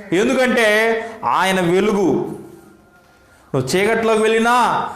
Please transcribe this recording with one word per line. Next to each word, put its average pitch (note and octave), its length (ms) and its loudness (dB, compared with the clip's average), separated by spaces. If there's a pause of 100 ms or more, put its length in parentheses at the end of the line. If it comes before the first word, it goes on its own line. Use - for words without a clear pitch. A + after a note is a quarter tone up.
(120)
ఎందుకంటే A3+ 880 2 (240)
ఆయన F#3 360 0
వెలుగు. F#3+ 760 0 (1200)
నువ్వు C#3 60 0
చీకట్లోకి A3 640 0
వెళ్ళినా A3+ 720 0